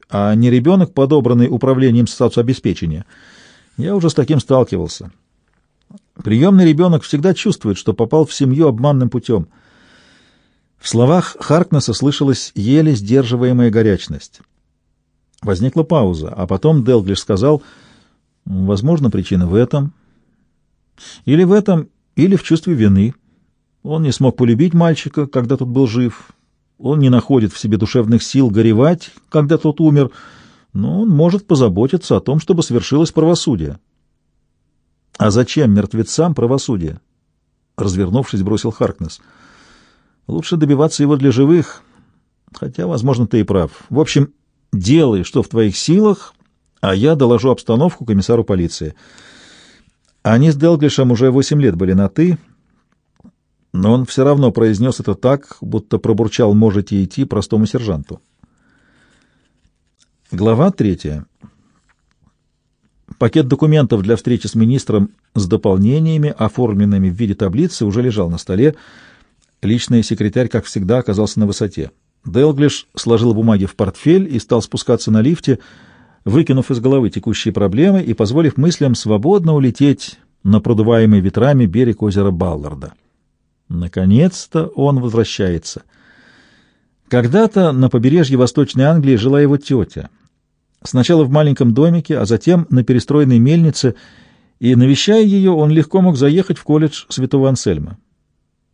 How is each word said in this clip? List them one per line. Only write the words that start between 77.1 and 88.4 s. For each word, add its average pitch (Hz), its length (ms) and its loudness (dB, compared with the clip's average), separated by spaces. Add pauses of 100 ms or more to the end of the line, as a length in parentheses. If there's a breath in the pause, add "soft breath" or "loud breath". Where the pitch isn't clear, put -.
текущие 104 420 -6
проблемы 127 500 0
и 117 120 -4
позволив 127 420 0
мыслям 143 380 0
свободно 156 600 0
улететь 139 640 0 (240)
на 104 180 2
продуваемый 110 600 2
ветрами 120 460 2
берег 113 360 -2
озера 101 280 0
Балларда. 78 640 -6 (720)
Наконец-то 101 1000 0
он 139 340 -2
возвращается. 104 840 -4 (1300 soft breath)
Когда-то 165 640 2
на 127 180 2
побережье 131 480 2
Восточной 131 460 0